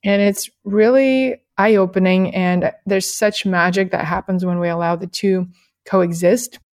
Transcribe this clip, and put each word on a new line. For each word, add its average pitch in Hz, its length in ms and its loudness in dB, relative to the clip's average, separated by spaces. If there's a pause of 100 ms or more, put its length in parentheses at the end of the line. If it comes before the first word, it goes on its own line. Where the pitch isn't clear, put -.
And 202 180 2
it's 202 280 -2 (160)
really 262 760 2 (160)
eye-opening. 190 800 2
And 180 380 0 (120)
there's 196 240 -2
such - 360 -2
magic 180 460 0
that 170 140 -4
happens 180 400 -4
when 175 140 -2
we 175 80 -2
allow 170 280 -2
the 175 120 -8
two 185 400 -2 (380)
coexist. 180 760 0 (140)